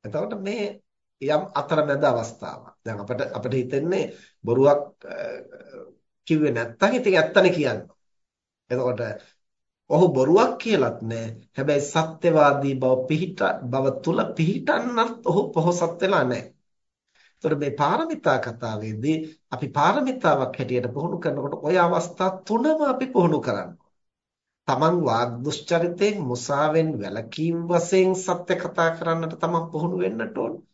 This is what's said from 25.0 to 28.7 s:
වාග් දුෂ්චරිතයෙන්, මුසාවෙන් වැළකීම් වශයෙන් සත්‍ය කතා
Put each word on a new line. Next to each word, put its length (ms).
වාග් 300
දුෂ්චරිතයෙන්, 800
මුසාවෙන් 720
වැළකීම් 680
වශයෙන් 500
සත්‍ය 420
කතා 360